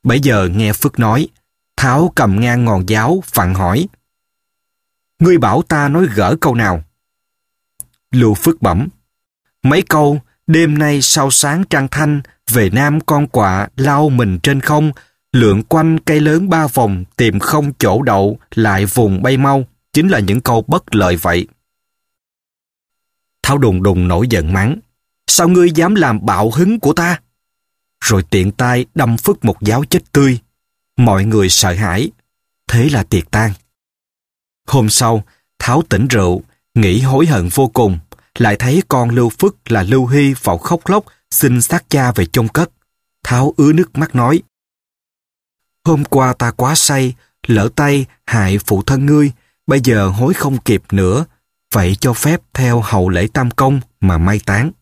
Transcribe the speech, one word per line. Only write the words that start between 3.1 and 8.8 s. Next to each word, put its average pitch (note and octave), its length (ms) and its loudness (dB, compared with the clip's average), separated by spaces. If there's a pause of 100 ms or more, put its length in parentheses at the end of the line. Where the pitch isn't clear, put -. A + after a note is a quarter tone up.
vặn F#2 200 0
hỏi, F#2+ 340 0 (1300)
"Ngươi F3 200 4
bảo A#2+ 240 0
ta D3 260 0
nói E3 260 2
gỡ G#2 260 0
câu C3+ 140 0
nào?" F#2+ 280 -2 (1300)
Lưu A#2 240 2
Phước - 280 -2
bẩm, G2+ 260 0 (760)